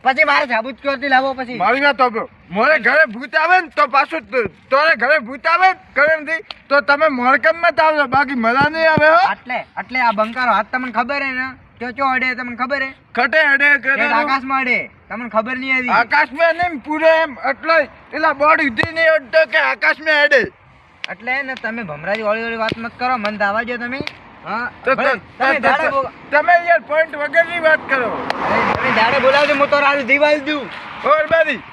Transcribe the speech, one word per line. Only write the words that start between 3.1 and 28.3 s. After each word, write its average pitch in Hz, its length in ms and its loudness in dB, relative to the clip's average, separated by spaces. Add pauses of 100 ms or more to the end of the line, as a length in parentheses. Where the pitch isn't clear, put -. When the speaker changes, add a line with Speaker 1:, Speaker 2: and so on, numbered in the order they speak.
Speaker 2:
ભૂત 277 240 -8
આવે 349 240 4
ને 330 80 -10
તો 294 180 0
પાછું 285 340 0
ત-, 214 300 -4 (200)
તારે 294 260 4
ઘરે 269 220 2
ભૂત 254 280 -8
આવે 349 220 4
ને 370 100 0 (160)
કરણજી, 311 460 0 (280)
તો 277 120 2
તમે 285 280 2
મોરકમમાં 302 680 0
જ 330 40 0
આવજો, 302 260 2
બાકી 269 280 0
મજા 254 340 2
નહીં 320 200 0
આવે 311 200 4
હો. 330 120 6 (120)
Speaker 1:
એટલે, 240 260 -8 (200)
એટલે 240 220 -6
આ 233 120 2
બંકારો 226 400 -2
હાથ 214 200 0
તમને 254 200 -6
ખબર 254 300 -4
હે 269 80 -6
ને? 254 160 -6 (340)
ચો, 240 100 -8
ચો 269 140 -6
અડે 254 300 -2
તમને 247 220 -10
ખબર 262 260 -4
હે? 269 60 -6 (260)
Speaker 2:
ખટે 254 240 0
અડે, 285 260 2
Speaker 1:
એક 285 180 4
Speaker 2:
કરે 269 260 0
Speaker 1:
આકાશમાં 269 520 0
અડે, 247 300 -4 (180)
તમને 226 200 -10
ખબર 220 280 -2
નહીં 262 220 -2
હતી. 247 100 -4
Speaker 2:
આકાશમાં 285 680 2
નહીં, 339 260 -4
પૂરો 302 260 -2
એમ 320 300 2 (140)
એટલો 320 280 0
એટલા 302 540 -4
બોર્ડ 302 300 2
સુધી 302 300 -2
નહીં 330 140 0
અડતો 311 460 2
કે 320 60 2
આકાશમાં 294 640 0
અડે. 285 200 4 (680)
Speaker 1:
એટલે 240 320 -6
ને 262 120 -8
તમે 226 280 -8
ભમરાજી 175 400 -6
ઓળી 220 220 -2
ઓળી 226 120 -6
વાત 226 220 -4
મત 226 200 -12
કરો, 254 180 -2
મન 208 200 -6
દાવા 202 260 -2
દો 240 140 -8
તમે. 240 240 -10 (440)
હા, 220 260 -8 (140)
Speaker 2:
તો, 262 100 2
Speaker 1:
ભલે, 254 100 -2
Speaker 2:
તો, 269 100 2
તો, 190 60 -6 (180)
Speaker 1:
તમે 269 160 2
Speaker 2:
તો, 277 60 -2
Speaker 1:
દાડે 277 300 0
Speaker 2:
તો, 269 120 0
Speaker 1:
બો-, 226 100 -8 (180)
Speaker 2:
તમે 302 220 2
યાર 339 280 4
પોઇન્ટ 311 360 -2
વગરની 330 440 0
વાત 311 280 2
કરો. 262 180 0
Speaker 1:
અરે, 226 680 -2